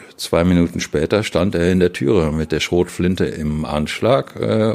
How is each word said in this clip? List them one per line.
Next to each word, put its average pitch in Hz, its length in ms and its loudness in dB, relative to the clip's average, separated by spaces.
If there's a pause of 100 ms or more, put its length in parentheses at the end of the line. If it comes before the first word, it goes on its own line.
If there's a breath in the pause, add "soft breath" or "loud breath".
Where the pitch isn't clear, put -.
(160)
zwei 85 300 0
Minuten 87 340 2
später 87 440 -2
stand 92 300 0
er 85 160 2
in 92 120 4
der 87 100 2
Türe 101 400 0
mit 78 220 -4
der 76 80 0
Schrotflinte 90 640 0
im 76 400 -4
Anschlag, 107 720 -2
äh, 110 380 0